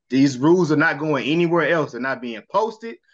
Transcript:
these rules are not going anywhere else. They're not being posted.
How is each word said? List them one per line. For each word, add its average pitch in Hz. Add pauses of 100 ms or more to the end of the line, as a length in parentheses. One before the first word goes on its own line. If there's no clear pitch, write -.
these 135
rules 165
are 151
not 156
going 147
anywhere 165
else. 160
They're 117
not 131
being 117 (100)
posted. 226 (160)